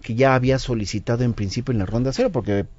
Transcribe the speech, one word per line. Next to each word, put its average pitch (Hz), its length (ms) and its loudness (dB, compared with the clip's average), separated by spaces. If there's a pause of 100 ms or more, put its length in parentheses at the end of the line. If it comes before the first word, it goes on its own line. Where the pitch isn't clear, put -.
que 117 120 -6
ya 131 200 4
había 131 240 2
solicitado 117 680 -2
en 120 80 2
principio 107 400 -4
en 117 60 0
la 95 80 0
ronda 123 260 0
cero, 247 200 0
porque 101 340 0 (120)